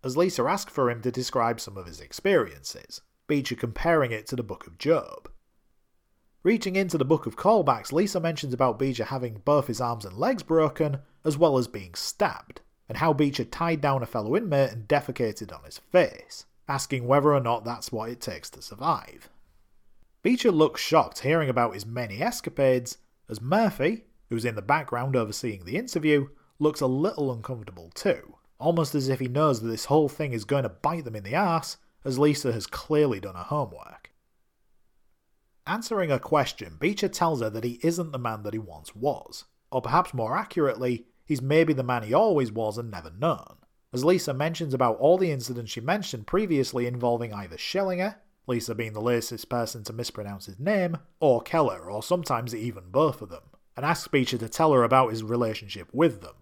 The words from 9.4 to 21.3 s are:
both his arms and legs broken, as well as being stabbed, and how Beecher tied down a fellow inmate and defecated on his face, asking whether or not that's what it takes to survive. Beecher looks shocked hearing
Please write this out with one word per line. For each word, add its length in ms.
both 220
his 160
arms 240
and 100
legs 260
broken, 580
as 100
well 220
as 100
being 260
stabbed, 680
and 80
how 160
Beecher 320
tied 380
down 200
a 40
fellow 280
inmate 380
and 160
defecated 680
on 100
his 120
face, 680
asking 380
whether 280
or 60
not 260
that's 260
what 160
it 140
takes 260
to 140
survive. 680
Beecher 300
looks 280
shocked 380
hearing 320